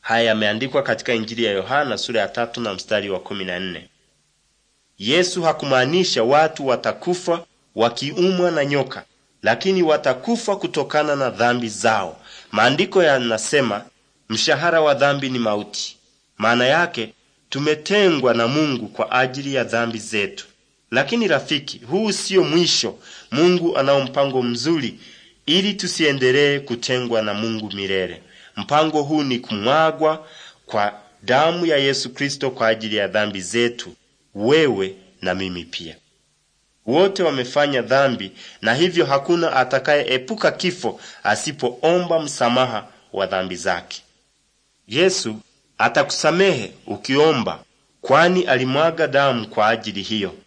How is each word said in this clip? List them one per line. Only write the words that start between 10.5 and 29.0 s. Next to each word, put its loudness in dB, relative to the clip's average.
kutokana -2
na 0
dhambi 0
zao. -2
Maandiko 2
yanasema, 0
"Mshahara 2
wa 4
dhambi 0
ni -4
mauti." -4
Maana 2
yake, 0
tumetengwa 2
na 2
Mungu 0
kwa -4
ajili -2
ya 0
dhambi -2
zetu. -6
Lakini 0
rafiki, -2
huu -2
sio 0
mwisho. 0
Mungu 2
anao 4
mpango 0
mzuri -2
ili 0
tusiendelee 2
kutengwa -2
na -2
Mungu -4
milele. -4
Mpango 0